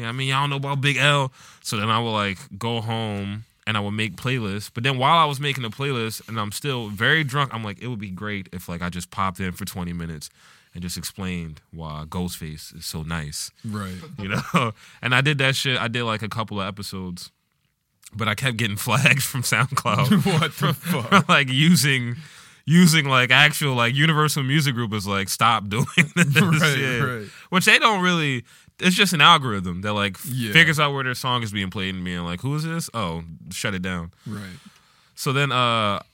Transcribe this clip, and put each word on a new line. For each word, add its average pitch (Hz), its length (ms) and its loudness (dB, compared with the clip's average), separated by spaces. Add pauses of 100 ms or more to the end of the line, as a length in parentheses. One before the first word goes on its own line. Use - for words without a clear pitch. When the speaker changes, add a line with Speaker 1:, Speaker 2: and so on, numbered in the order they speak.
Speaker 1:
what - 40 -8
I 113 40 -6
mean? 135 160 -4
Y'all 135 140 0
don't 143 80 -2
know 139 60 -4
about 139 240 -4
Big 139 160 0
L." 139 360 2 (280)
So - 160 -6
then 107 140 0
I 110 80 4
would, 117 140 0
like, 101 260 -2 (180)
go 117 240 -4
home 107 640 -6 (220)
and 110 100 0
I 107 40 0
would 101 120 -2
make 107 240 -2
playlists. 107 560 -4
But 117 120 -4
then 135 120 0
while 143 220 4
I 160 60 6
was 139 160 -2
making 135 240 -4
the 110 60 -6
playlist 120 580 -6
and 113 100 -8
I'm 107 140 -4
still 123 360 -6
very 131 360 2
drunk, 139 280 -2
I'm 113 120 -6
like, 101 180 -8
"It 117 60 -8
would 123 120 -6
be 104 100 -8
great 101 420 -8
if, 90 160 -12
like, 85 120 -8
I 87 100 -4
just 87 200 -10
popped 95 300 -4
in 92 120 -4
for 98 120 -12
twenty 87 280 -8
minutes 82 380 -10 (420)
and 85 120 -12
just 87 120 -8
explained 87 640 -8 (120)
why 78 360 -10
Ghostface 82 720 -8
is 82 80 -14
so 82 160 -8
nice." 78 480 -6 (140)
Speaker 2:
Right. 101 320 -8 (240)
Speaker 1:
You 98 80 -6 (260)
know? 117 180 0 (140)
<laughs> - 160 -18
And 127 140 2
I 127 40 6
did 143 180 2
that 135 180 2
shit. 123 240 -2
I 117 80 -2
did, 120 160 -2
like, 107 180 -2
a 107 60 -6
couple 104 320 -6
of 95 80 -4
episodes. 95 640 -10 (800)
But 113 140 -4
I 104 80 2
kept 127 220 0
getting 107 200 0
<laughs> - 120 -6
flagged 127 340 4
from 127 200 -4
SoundCloud 131 840 2
Speaker 2:
<laughs> 175 140 4
What 160 160 2
the 180 180 0
Speaker 1:
<laughs> - 0 -
for, 160 300 -4
Speaker 2:
fuck? 180 240 2
Speaker 1:
like, 147 200 4
using, 131 680 4 (500)
using, 160 380 8
like, 127 260 4
actual, 143 460 4
like, 120 180 2
Universal 151 480 2
Music 135 320 2
Group 117 180 -2
is 101 140 -2
like, 98 220 0
"Stop 110 400 2
<laughs> - 0 -
doing 113 160 0 (320)
this." 160 260 4
Speaker 2:
Right, 156 340 2
Speaker 1:
Yeah. 131 280 0
Speaker 2:
right. 117 220 -4 (240)
Speaker 1:
Which 180 160 2
they 220 120 8
don't 214 240 4
really, 156 400 2 (380)
it's 180 160 4
just 196 160 4
an 160 80 2
algorithm 107 640 4
that, 107 100 -2
like, 101 240 0
f- - 100 -14
Speaker 2:
Yeah. 120 260 -4
Speaker 1:
figures 156 280 4
out 147 120 2
where 135 120 -4
their 127 100 -4
song 123 300 -2
is 101 80 -6
being 98 180 -4
played 95 240 -4
and 92 100 -6
being 90 200 -4
like, 87 160 -6
"Who 135 160 -4
is 156 80 -4
this? 165 280 -6
Oh, 85 300 -4 (300)
shut 107 220 -4
it 90 80 -4
down." 87 280 -6 (160)
Speaker 2:
Right. 101 320 -12 (560)
Speaker 1:
So - 180 -4
then, 139 200 0
uh, 117 480 0 (140)